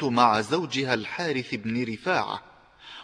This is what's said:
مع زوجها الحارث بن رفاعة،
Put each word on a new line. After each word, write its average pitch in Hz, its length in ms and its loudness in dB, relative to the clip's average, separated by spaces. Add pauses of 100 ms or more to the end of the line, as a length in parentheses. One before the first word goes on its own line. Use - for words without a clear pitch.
مع 120 380 6
زوجها 135 540 0
الحارث 131 600 -2
بن 113 380 -2
رفاعة، 107 500 -2 (600)